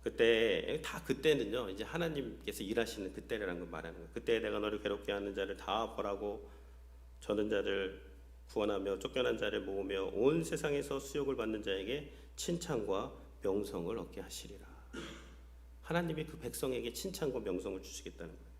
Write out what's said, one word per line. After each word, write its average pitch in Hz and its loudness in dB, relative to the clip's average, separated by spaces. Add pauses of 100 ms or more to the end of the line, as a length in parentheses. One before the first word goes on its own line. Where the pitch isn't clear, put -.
그때, 113 6
다 175 -4
그때는요, 127 4
이제 98 -4
하나님께서 143 -2
일하시는 107 0
그때라는 98 -2
걸 87 -6
말하는 82 -6
거예요. 82 -12
그때 117 4
내가 107 2
너를 104 2
괴롭게 101 0
하는 101 0
자를 98 0
다 104 0
벌하고 101 -2 (720)
저는 104 2
자를 98 2 (460)
구원하며 98 2
쫓겨난 123 2
자를 104 2
모으며 95 0
온 147 6
세상에서 143 0
수욕을 135 0
받는 110 0
자에게 104 0 (240)
칭찬과 123 0 (220)
명성을 95 2
얻게 95 -6
하시리라. - -10 (1160)
하나님이 160 2
그 - -10
백성에게 120 0
칭찬과 160 -2
명성을 92 -2
주시겠다는 - -10
거예요. - -16